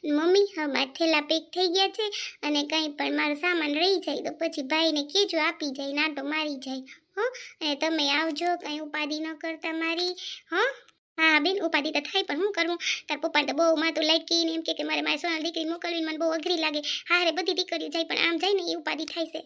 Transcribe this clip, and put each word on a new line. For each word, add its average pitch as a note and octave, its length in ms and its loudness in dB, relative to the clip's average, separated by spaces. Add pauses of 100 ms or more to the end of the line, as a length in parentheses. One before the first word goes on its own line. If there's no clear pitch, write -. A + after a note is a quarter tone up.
મમ્મી, D#4 360 4
હવે F#4 260 0
મારા C4+ 180 2
થેલા D#4 360 2
પેક D#4 220 0
થઈ F4+ 260 0
ગયા F#4+ 200 4
છે G#4+ 180 -2 (400)
અને D4 160 2
કાંઈ D#4 260 0
પણ C#4+ 280 -2
મારો D4 180 2
સામાન D#4 400 0
રહી F4+ 220 4
જાય D4 200 -2
તો - 160 -4
પછી D#4+ 300 -2
ભાઈને D#4 400 2
કહેજો, F4 380 2
આપી D#4 300 0
જાય, C#4 220 -6
નાટો C#4+ 320 -2
મારી D4+ 320 -2
જાય, C4 220 -8 (380)
હો. G4 60 -2 (380)
અને D4+ 140 0
તમે D4+ 360 0
આવજો, D#4+ 460 0
કાંઈ D#4+ 220 -6
ઉપાધિ D4+ 420 -4
ન D#4+ 140 -6
કરતા D#4+ 380 -6
મારી, E4 380 -2 (420)
હો. F4+ 100 2 (560)
હા D#4+ 220 6
બેન, F#4+ 200 0
ઉપાધિ D#4 300 0
તો D4 100 0
થાય, F#4+ 220 -2
પણ F#4+ 140 -2
શું G4 160 0
કરવું, E4+ 260 0 (300)
તાર D4 100 -2
પપ્પાને D4+ 280 0
તો C#4 80 -2
બહુ E4 220 4
માથું D#4+ 280 0
લાગી E4 400 2
ને E4 80 0
એમ E4 80 -2
કે, D#4+ 120 -4
કે D#4 100 -4
મારે D4+ 180 -2
મારી D4+ 160 0
સોનાની D#4+ 260 -2
દીકરી E4 220 -4
મોકલવી, E4+ 360 -4
મને D#4+ 160 -4
બહુ D#4+ 100 0
અઘરી E4 300 0
લાગે. D#4 240 0
હા F4 440 0
રે, E4+ 60 4
બધી E4+ 240 0
દીકરીઓ D#4+ 340 -2
જાય, E4 160 0
પણ D#4+ 120 -2
આમ E4 220 4
જાય F4+ 140 2
ને F4 200 0
એ - 20 0
ઉપાધિ D#4 300 -4
થાય E4 220 -4
છે. D#4+ 200 -8